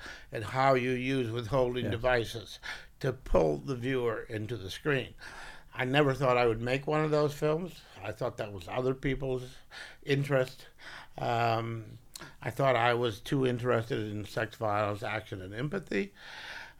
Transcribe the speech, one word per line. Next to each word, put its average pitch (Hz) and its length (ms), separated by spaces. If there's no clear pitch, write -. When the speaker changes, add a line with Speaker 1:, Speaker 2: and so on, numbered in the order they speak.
Speaker 1:
and 117 120
how 131 300
you 127 180
use 127 380
withholding 123 560
Speaker 2:
Yes. 104 60
Speaker 1:
devices 117 680
to 139 120
pull 151 440
the 139 180
viewer 120 540
into 110 280
the 92 140
screen. 131 380
I 131 100
never 139 300
thought 123 220
I 120 100
would 113 140
make 135 260
one 156 160
of 156 80
those 147 220
films. 160 400
I 104 100
thought 120 240
that 104 160
was 92 160
other 127 260
people's 135 480
interest. 139 640
Um, 117 640
I 139 80
thought 135 260
I 120 200
was 120 240
too 135 260
interested 120 640
in 104 140
sex, 110 300
violence, 104 480
action, 104 380
and 95 120
empathy. 185 600